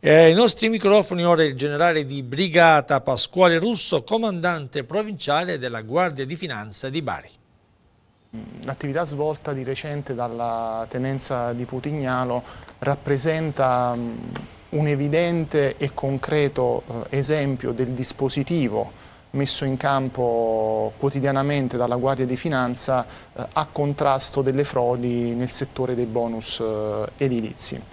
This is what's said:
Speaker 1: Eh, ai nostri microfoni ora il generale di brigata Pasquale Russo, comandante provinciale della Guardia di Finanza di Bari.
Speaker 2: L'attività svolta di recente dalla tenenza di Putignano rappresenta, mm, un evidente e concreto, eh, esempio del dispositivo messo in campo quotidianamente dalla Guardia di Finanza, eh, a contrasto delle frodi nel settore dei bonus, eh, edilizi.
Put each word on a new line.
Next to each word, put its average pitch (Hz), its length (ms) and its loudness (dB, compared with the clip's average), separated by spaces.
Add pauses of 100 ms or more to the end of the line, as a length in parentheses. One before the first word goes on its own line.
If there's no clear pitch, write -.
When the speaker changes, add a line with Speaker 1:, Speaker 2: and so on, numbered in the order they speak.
Speaker 1:
Eh, 151 120 8
ai 165 200 10
nostri 220 360 4
microfoni 196 560 4
ora 165 180 6
il 139 100 0
generale 147 520 0
di 135 160 -8
brigata 151 800 4
Pasquale 165 560 4
Russo, 185 440 0
comandante 175 800 -4
provinciale 170 760 -2
della 117 240 -6
Guardia 139 420 -2
di 151 120 -8
Finanza 120 520 -6
di 151 140 -4
Bari. 98 260 -6 (1400)
Speaker 2:
L'attività 139 400 -4
svolta 147 480 -4
di 135 100 -6
recente 143 520 -6
dalla 117 760 -4
tenenza 127 640 -4
di 120 140 -6
Putignano 127 760 -2 (360)
rappresenta, 139 1160 0
mm, 117 200 -6 (560)
un 151 160 0
evidente 147 920 0
e 139 160 -4
concreto, 135 880 0 (280)
eh, 135 80 0
esempio 139 540 0
del 123 160 -2
dispositivo 127 1200 -2 (240)
messo 139 340 0
in 135 100 0
campo 117 1200 0
quotidianamente 139 800 0
dalla 120 200 0
Guardia 127 280 0
di 127 120 -2
Finanza, 127 680 0
eh, - 480 -14
a 156 180 -2
contrasto 143 720 0
delle 135 240 0
frodi 120 680 0
nel 123 160 -2
settore 127 440 -2
dei 120 120 -2
bonus, 113 540 -2
eh, 107 440 -2 (140)
edilizi. 120 640 -2 (100)